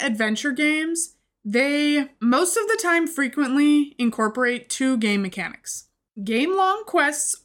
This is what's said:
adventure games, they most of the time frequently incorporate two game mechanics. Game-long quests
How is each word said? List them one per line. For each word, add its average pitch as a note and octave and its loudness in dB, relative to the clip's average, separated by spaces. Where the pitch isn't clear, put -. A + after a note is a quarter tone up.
adventure A3 -2
games, D#4 -2
they C#4+ 0
most C#4 2
of G#4 -2
the A4 0
time E4+ 2
frequently C#4+ 2
incorporate A#3+ 0
two C4 0
game G#3 0
mechanics. - -10
Game-long F#4+ 0
quests D4 -2